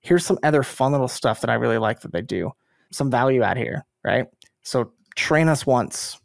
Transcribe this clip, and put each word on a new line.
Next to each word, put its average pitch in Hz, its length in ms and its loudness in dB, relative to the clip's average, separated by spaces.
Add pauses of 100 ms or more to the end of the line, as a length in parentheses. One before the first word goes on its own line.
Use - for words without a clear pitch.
Here's 175 240 2
some - 180 0
other 151 200 4
fun 135 300 -2
little 135 160 0
stuff - 340 -2
that 117 80 -2
I 120 60 2
really 117 200 0
like 110 240 -2
that - 120 -16
they 87 100 -4
do. 104 300 -4 (380)
Some 139 200 -2
value 127 320 2
add 98 160 0
here, - 260 -6 (180)
right? 110 260 0 (380)
So 123 260 -2 (220)
train 160 360 2
us 147 160 0
once. - 580 -2